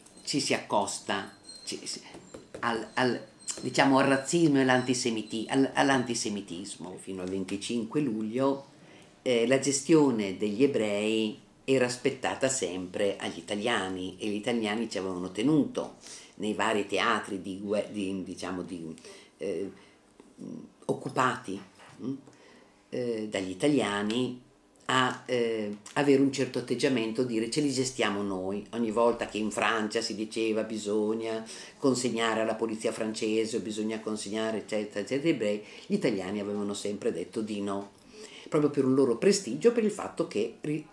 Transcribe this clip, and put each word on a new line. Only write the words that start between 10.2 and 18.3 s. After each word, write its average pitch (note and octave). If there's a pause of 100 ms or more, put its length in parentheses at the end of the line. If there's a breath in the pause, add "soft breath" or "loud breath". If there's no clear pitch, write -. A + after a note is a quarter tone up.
degli G#2+
ebrei G#2+ (260)
era C3
aspettata B2
sempre F#2
agli G#2+
italiani, G2
e A2
gli G#2
italiani A2
ci -
avevano F#2
tenuto A#2+ (400 loud breath)
nei G#2
vari G#2
teatri G2+
di F#2+
gue-, G2+
di, F#2+
diciamo, F2+